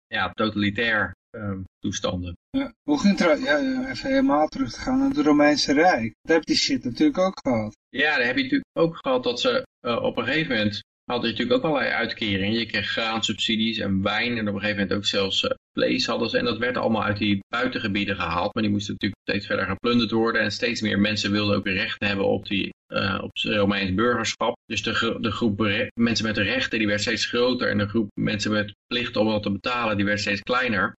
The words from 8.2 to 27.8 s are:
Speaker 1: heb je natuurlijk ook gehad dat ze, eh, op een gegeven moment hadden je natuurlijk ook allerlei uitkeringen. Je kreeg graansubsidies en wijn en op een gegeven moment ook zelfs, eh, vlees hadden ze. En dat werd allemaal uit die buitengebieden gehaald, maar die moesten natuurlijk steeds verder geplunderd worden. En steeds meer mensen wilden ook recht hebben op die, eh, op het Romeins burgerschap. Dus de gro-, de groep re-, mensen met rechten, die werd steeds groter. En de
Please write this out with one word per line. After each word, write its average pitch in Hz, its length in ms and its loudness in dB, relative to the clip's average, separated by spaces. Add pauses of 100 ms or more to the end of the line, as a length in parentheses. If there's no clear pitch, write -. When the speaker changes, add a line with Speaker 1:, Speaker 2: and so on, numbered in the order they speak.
Speaker 1:
heb 262 100 0
je 139 60 0
natuurlijk 269 360 -2
ook 165 180 2
gehad 254 280 -2
dat 240 160 -2
ze, 240 260 0 (140)
eh, - 220 -2
op 113 140 -2
een 117 80 -2
gegeven 147 320 0
moment 107 240 0 (240)
hadden 120 260 -2
je 110 60 -6
natuurlijk - 280 2
ook 165 60 2
allerlei 127 240 0
uitkeringen. 104 640 0
Je 113 80 -2
kreeg 104 240 -4
graansubsidies 110 880 0
en 98 240 0
wijn 113 360 0
en 107 100 -2
op 101 60 -2
een 98 60 -4
gegeven 104 200 0
moment 101 180 0
ook 101 60 -6
zelfs, 98 400 0
eh, - 60 -2 (220)
vlees - 340 2
hadden 226 240 0
ze. 247 80 0
En 247 60 0
dat 233 140 -2
werd 247 180 -2
allemaal 214 260 2
uit 208 160 0
die 101 200 2 (100)
buitengebieden 107 680 -2
gehaald, 87 380 -2
maar 113 80 0
die 104 100 2
moesten 101 200 -2
natuurlijk 101 360 -4
steeds 101 180 -4
verder 98 200 -2
geplunderd 117 440 0
worden. 113 320 2
En 107 100 0
steeds 117 280 -4
meer 107 200 0
mensen 104 320 0
wilden 104 240 2
ook 101 100 -2
recht 101 380 -4
hebben 101 220 0
op 104 200 0
die, 98 220 -2 (180)
eh, 110 360 -2
op - 100 -10
het - 220 -2
Romeins 98 400 2
burgerschap. 113 720 0
Dus 110 180 -4
de 113 120 -2
gro-, 110 260 -2
de 117 100 -2
groep 104 300 0
re-, 107 340 0
mensen 117 320 2
met 110 100 -2
rechten, - 420 0
die 110 100 2
werd 104 120 0
steeds 110 260 -2
groter. 123 420 0
En 104 100 0
de 104 100 0